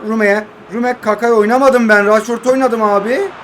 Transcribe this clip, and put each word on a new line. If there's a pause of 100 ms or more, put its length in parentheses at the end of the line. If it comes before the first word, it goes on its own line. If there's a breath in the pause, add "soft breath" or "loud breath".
Rume'ye. (280)
Rume
Kaka'yı
oynamadım
ben.
Rashford
oynadım
abi. (240)